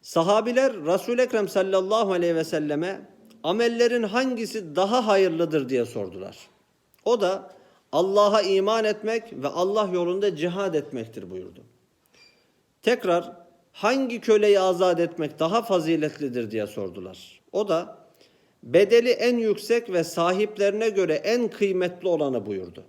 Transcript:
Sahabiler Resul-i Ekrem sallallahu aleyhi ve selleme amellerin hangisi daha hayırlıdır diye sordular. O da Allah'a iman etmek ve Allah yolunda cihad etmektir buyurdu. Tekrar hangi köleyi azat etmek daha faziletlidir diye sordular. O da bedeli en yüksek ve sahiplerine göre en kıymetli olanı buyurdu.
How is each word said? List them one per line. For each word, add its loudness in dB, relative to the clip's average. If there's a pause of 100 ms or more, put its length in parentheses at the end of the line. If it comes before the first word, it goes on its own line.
Sahabiler 2
Resul-i -2
Ekrem 0
sallallahu 0
aleyhi 0
ve 0
selleme -4 (420)
amellerin 2
hangisi -4
daha 2
hayırlıdır 2
diye 0
sordular. -10 (680)
O 2
da -2 (400)
Allah'a 4
iman 2
etmek -4
ve -6
Allah 0
yolunda -2
cihad -4
etmektir -8
buyurdu. -16 (1160)
Tekrar 0 (420)
hangi -2
köleyi 4
azat 2
etmek -4
daha 2
faziletlidir -2
diye -4
sordular. -12 (100)
O -2
da -2 (680)
bedeli 4
en 2
yüksek 0
ve 2
sahiplerine 0
göre 0
en 0
kıymetli -2
olanı 0
buyurdu. -10